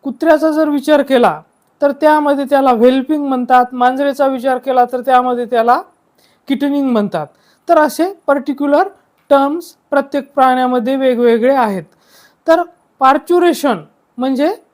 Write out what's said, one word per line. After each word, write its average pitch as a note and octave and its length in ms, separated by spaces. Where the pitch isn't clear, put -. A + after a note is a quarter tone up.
कुत्र्याचा D#4 460
जर D#4 180
विचार D4 320
केला, A#3 400
तर C#4+ 100
त्यामध्ये D4 540
त्याला C#4 260
व्हेल्पिंग C4 560
म्हणतात. B3+ 460
मांजरेचा C4 540
विचार C4 300
केला, B3+ 280
तर B3 160
त्यामध्ये B3 440
त्याला A#3 340
किटनिंग C#4 420
म्हणतात. F#3+ 380
तर E4+ 100
असे D#4 340
पर्टिक्युलर C#4+ 600
टर्म्स C#4+ 420
प्रत्येक C#4 420
प्राण्यामध्ये B3+ 600
वेगवेगळे B3 600
आहेत. G#3 280
तर E4 140
पार्च्युरेशन D4 760
म्हणजे C4+ 340